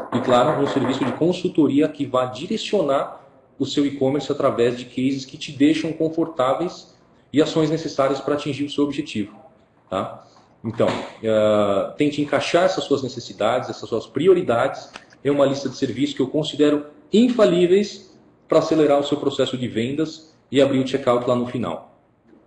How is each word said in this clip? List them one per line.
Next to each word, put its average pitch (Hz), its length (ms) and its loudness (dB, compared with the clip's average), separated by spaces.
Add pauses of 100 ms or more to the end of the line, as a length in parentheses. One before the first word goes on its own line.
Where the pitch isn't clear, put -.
(140)
e, 120 80 0
claro, 127 400 2
um 139 60 2
serviço 131 360 -2
de 123 80 -2
consultoria 151 800 2
que 143 160 -6
vá 123 220 0
direcionar 160 920 -2 (400)
o 131 80 -2
seu 143 180 0
e-commerce 139 460 -2
através 120 460 0
de - 80 -12
cases 135 400 -4
que - 120 -18
te - 140 -12
deixam 151 420 2
confortáveis 160 1040 -2 (340)
e 131 80 2
ações 156 300 2
necessárias 143 500 0
pra 143 140 -2
atingir 143 300 -4
o 143 60 -4
seu - 140 0
objetivo, 139 560 -6 (480)
tá? - 400 -6 (360)
Então, 113 240 0 (340)
eh, 104 760 2
tente 147 240 0
encaixar 147 440 0
essas 180 200 0
suas 139 200 0
necessidades, 120 680 -2
essas 110 180 -12
suas 110 200 -4
prioridades 139 840 0 (320)
em 135 60 0
uma 143 160 4
lista 131 240 -2
de - 80 -12
serviços 131 380 -2
que - 60 -4
eu 127 60 2
considero 147 600 0 (260)
infalíveis 202 1040 2 (300)
pra 156 80 4
acelerar 147 420 4
o 143 40 0
seu 143 140 -2
processo 135 380 -2
de 123 120 -4
vendas 135 680 -6 (160)
e 131 80 2
abrir 135 200 4
o 127 80 0
checkout 123 420 0
lá 123 60 2
no 123 100 -2
final, 98 560 -8 (460)